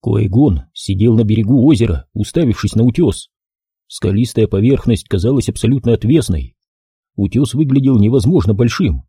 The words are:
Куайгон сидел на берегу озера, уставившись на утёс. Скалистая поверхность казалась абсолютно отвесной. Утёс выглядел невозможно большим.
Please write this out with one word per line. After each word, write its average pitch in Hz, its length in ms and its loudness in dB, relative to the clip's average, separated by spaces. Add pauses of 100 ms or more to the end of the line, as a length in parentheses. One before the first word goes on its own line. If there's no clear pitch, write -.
Куайгон 107 540 2 (120)
сидел 107 440 0
на 113 80 2
берегу 110 400 2
озера, 110 480 0
уставившись 110 640 -2
на 110 100 2
утёс. 123 420 -2 (600)
Скалистая 110 600 -2
поверхность 120 640 0
казалась 113 400 -2
абсолютно 120 420 -2
отвесной. 104 640 -2 (600)
Утёс 107 360 -2
выглядел 135 460 2
невозможно 113 540 2
большим. 104 560 -2